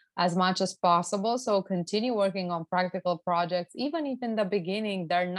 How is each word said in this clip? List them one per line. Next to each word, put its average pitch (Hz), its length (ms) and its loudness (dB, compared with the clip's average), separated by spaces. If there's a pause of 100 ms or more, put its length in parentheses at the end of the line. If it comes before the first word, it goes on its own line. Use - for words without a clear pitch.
(180)
as 175 180 2
much 185 260 4
as 185 120 0
possible. 190 640 2
So 208 240 2
continue 202 520 -2
working 190 380 0
on 165 140 -4
practical 180 540 -2
projects, 175 560 -2
even 294 300 -4
if 254 180 -4
in 226 120 -2
the 214 100 0
beginning 190 640 -2
they're 180 300 0